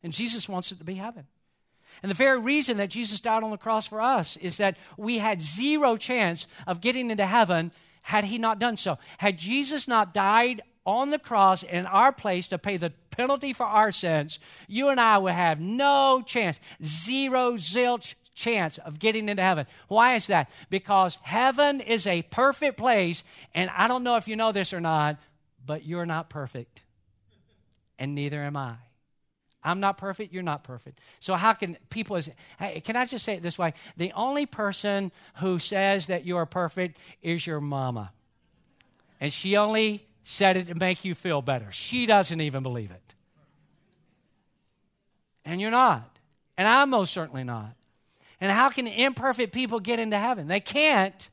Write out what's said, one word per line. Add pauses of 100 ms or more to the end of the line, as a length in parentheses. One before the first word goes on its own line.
And
Jesus
wants
it
to
be
heaven. (760)
And
the
very
reason
that
Jesus
died
on
the
cross
for
us
is
that (180)
we
had
zero
chance (220)
of
getting
into
heaven (320)
had
he
not
done
so. (220)
Had
Jesus
not
died (240)
on
the
cross
in
our
place
to
pay
the (220)
penalty
for
our
sins, (280)
you
and
I
would
have
no
chance, (240)
zero
zilch (180)
chance
of
getting
into
heaven. (200)
Why
is
that? (220)
Because
heaven
is
a
perfect
place, (300)
and
I
don't
know
if
you
know
this
or
not, (440)
but
you're
not
perfect, (1160)
and
neither
am
I. (880)
I'm
not
perfect,
you're
not
perfect. (200)
So
how
can (140)
people,
is, (260)
hey,
can
I
just
say
it
this
way? (200)
The
only
person (240)
who
says
that
you
are
perfect (240)
is
your
mama. (1080)
And
she
only (160)
said
it
to
make
you
feel
better.
She
doesn't
even
believe
it. (2250)
And
you're
not. (400)
And
I'm
most
certainly
not. (640)
And
how
can
imperfect
people
get
into
heaven?
They
can't.